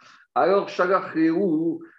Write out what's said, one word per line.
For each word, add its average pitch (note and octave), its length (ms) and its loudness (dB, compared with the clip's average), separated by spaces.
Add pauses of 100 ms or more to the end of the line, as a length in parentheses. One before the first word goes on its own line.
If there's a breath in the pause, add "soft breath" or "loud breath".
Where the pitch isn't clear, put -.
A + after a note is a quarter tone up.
(340 soft breath)
Alors, F3+ 340 2
Shalach F3+ 460 -2
Rehu, E3 640 0 (220 loud breath)